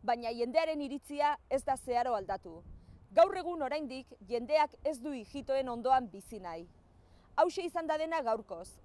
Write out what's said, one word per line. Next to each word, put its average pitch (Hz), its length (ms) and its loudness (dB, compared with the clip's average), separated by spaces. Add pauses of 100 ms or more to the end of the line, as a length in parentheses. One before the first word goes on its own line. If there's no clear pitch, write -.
baina 233 340 0
jendearen 302 480 2
iritzia 285 480 -2 (160)
ez 269 160 0
da 269 120 0
zeharo 247 380 0
aldatu. 190 440 -6 (580)
Gaur 381 240 8
egun 339 220 -4
oraindik 269 500 -4 (160)
jendeak 262 560 2
ez 294 160 0
du 277 160 -6
ijitoen 262 520 -4
ondoan 240 440 2
bizi 202 280 -12
nahi. 170 280 -10 (680)
Hauxe 339 280 2
izan 339 220 -4
da 311 120 0
dena 320 240 0
gaurkoz. 220 460 -4 (160)